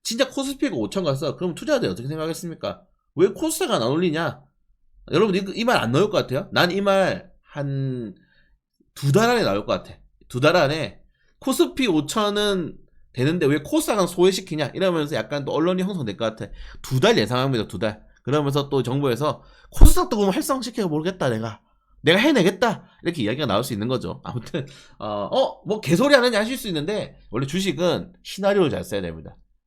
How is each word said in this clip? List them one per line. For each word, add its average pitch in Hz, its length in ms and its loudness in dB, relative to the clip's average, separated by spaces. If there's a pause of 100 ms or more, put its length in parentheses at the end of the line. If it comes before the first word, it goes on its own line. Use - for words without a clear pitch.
진짜 254 240 -2
코스피가 269 480 -4
오천 196 260 -4
갔어. 143 340 -2
그럼 175 180 -4
투자자들 247 340 -2
어떻게 117 180 -8
생각하겠습니까? 156 760 -8 (340)
왜 180 120 6
코스닥 320 440 -4
안 151 100 2
올리냐? 156 600 -2 (680)
여러분, 190 220 4
이, 190 40 2
이 196 260 -4
말 233 140 4
안 113 140 -2
나올 196 180 4
것 180 80 0
같아요? 131 340 -4
난 156 180 4
이 190 100 -2
말 190 500 0 (240)
한 135 600 -6 (800)
두 139 180 -2
달 226 180 4
안에 233 120 2
나올 104 240 -2
것 110 60 -2
같아. - 260 -6 (300)
두 123 120 -6
달 160 160 4
안에 151 440 -2 (400)
코스피 262 480 0
오천은 202 880 -2 (360)
되는데 151 340 0
왜 147 120 2
코스닥은 240 480 0
소외시키냐? 180 680 0
이러면서 156 420 0
약간 139 280 -4
또 - 80 -6
언론이 180 300 0
형성될 156 340 -4
것 113 80 -4
같아. 110 280 -6 (300)
두 131 180 -2
달 214 180 4
예상합니다, 123 500 0
두 92 100 -10
달. 104 260 -6 (180)
그러면서 143 460 0
또 135 140 0
정부에서 131 600 -2 (280)
"코스닥도 - 460 10
그럼 202 160 4
활성시켜 247 560 -2
모르겠다, 156 400 -2
내가. 110 320 -4 (420)
내가 165 160 6
해내겠다." 220 640 4 (180)
이렇게 165 200 -2
이야기가 139 240 -2
나올 107 180 2
수 135 80 -8
있는 107 160 -4
거죠. 98 360 -4
아무튼, 135 420 -8 (320)
어, - 80 -10
어, - 600 -2
뭐 214 140 -4
개소리 220 340 2
하느냐 240 260 2
하실 240 160 -4
수 220 120 -10
있는데, 160 500 -6 (120)
원래 135 160 -4
주식은 165 760 -2
시나리오를 190 480 0
잘 95 140 -4
써야 101 160 -6
됩니다. 82 360 -10 (300)